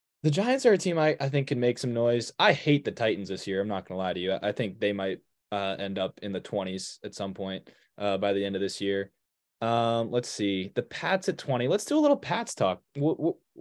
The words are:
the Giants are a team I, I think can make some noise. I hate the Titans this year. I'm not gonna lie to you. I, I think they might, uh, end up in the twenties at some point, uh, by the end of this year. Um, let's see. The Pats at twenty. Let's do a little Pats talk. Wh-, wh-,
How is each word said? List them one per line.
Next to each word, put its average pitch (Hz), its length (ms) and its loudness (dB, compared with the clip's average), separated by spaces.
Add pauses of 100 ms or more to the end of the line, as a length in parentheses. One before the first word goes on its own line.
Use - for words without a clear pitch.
(240)
the 151 80 4
Giants 247 340 2
are 220 80 8
a 185 40 6
team 175 200 0
I, 156 220 4
I 139 100 0
think 139 180 0
can 123 120 -2
make 123 180 2
some 120 160 -2
noise. 117 460 2
I 185 140 8
hate 143 320 2
the 104 60 -2
Titans 98 380 -2
this 92 180 -6
year. 95 140 0
I'm 101 60 -2
not 95 200 -4
gonna 92 120 -6
lie 92 140 -2
to 87 60 -4
you. 92 140 -2
I, 101 160 -2
I - 20 0
think 104 280 -4
they 104 140 2
might, 95 260 -4 (320)
uh, 98 280 -2
end 98 200 -4
up 95 240 -4
in 104 80 -6
the 92 80 -4
twenties 95 640 -6
at 104 100 -12
some 98 220 -6
point, 95 340 -8 (300)
uh, 101 180 0
by 101 160 0
the 98 100 2
end 98 120 -2
of 95 60 -2
this 98 200 -4
year. 98 300 0 (500)
Um, 117 500 2
let's 123 160 0
see. 98 480 -2
The - 80 2
Pats 185 460 -2
at 156 80 -4
twenty. 127 300 -2
Let's 196 180 0
do 294 120 0
a 311 40 6
little 285 160 4
Pats - 380 -4
talk. 92 260 0 (140)
Wh-, 143 200 2
wh-, - 220 -2 (240)